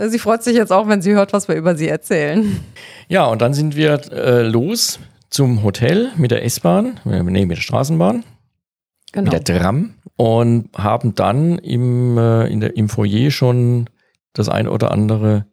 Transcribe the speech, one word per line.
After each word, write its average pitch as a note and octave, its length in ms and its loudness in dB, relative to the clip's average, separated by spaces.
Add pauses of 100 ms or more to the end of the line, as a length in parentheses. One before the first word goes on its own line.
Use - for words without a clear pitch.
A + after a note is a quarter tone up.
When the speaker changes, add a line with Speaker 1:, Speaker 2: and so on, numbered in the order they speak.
Speaker 1:
sie A3+ 120 -2
freut A3+ 240 0
sich A#3+ 120 0
jetzt A3+ 160 2
auch, G3+ 160 2
wenn G#3 140 2
sie F#3+ 120 2
hört, G3+ 200 2
was G3+ 160 -2
wir E3 60 0
über D#3+ 200 0
sie D#3 140 -4
erzählen. E3 720 -2 (500)
Speaker 2:
Ja, E3+ 160 2
und A2+ 160 0
dann A#2+ 120 2
sind D3 220 -2
wir, D3 240 2 (140)
äh, B2 300 2
los A#2+ 560 0 (300)
zum B2 320 0
Hotel D3 540 0
mit B2+ 160 0
der A2+ 140 -2
S-Bahn, G3+ 600 0
äh, F#2+ 160 -2
nee, F#2 240 0
mit E2+ 120 -4
der - 40 -8
Straßenbahn, E3 640 -2 (880)
Speaker 1:
Genau. G3+ 200 -2
Speaker 2:
mit E2 160 -2
der F2 120 0
Tram A#2 360 -2 (220)
und A#2 600 2
haben G#2+ 380 -2
dann C3+ 440 0
im, B2 580 0
äh, A2+ 300 2
in A2 120 -2
der, - 180 -2
im G#2+ 120 0
Foyer G#2+ 420 0
schon B2 580 0 (440)
das - 160 -2
ein A2 180 -2
oder - 240 0
andere G#2+ 600 0